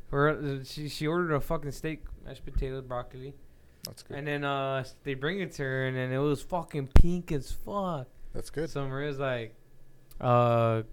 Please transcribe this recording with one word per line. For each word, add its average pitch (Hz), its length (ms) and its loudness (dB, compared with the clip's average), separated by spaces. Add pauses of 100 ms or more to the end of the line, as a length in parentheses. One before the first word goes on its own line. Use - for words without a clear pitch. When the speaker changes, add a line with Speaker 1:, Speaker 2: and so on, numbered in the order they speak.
(120)
Speaker 1:
We're, 143 180 4
uh, 139 360 -4
she, 147 240 -10
she 151 180 -4
ordered 170 260 0
a 139 60 2
fucking 147 320 -4
steak, 156 320 -8 (220)
mashed - 200 -14
potatoes, 135 380 -4
broccoli. 127 500 -10 (520)
Speaker 2:
That's - 180 -12
good. - 140 -12
Speaker 1:
And 147 100 -6
then, 143 160 -4
uh, 135 380 -2
s-, - 220 -12
they 139 120 -4
bring 160 240 -4
it 175 140 -6
to 143 100 -6
her, 131 240 -2
and 131 100 -4
then 127 140 -4
it 131 80 -2
was 143 220 0
fucking 160 520 -6
pink 175 380 10
as 139 200 -4
fuck. 180 560 -4 (260)
Speaker 2:
That's - 160 -6
good. 156 200 -6
Speaker 1:
So 139 180 -4
Maria's 135 320 -4
like, 123 360 -4 (640)
"Uh, 117 720 4